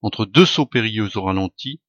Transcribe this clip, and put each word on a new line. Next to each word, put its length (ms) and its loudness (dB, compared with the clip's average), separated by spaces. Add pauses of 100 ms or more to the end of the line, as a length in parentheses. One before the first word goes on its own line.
entre 220 -4
deux 220 6
sauts 200 0
périlleux 500 -2
au 60 -4
ralenti, 680 -4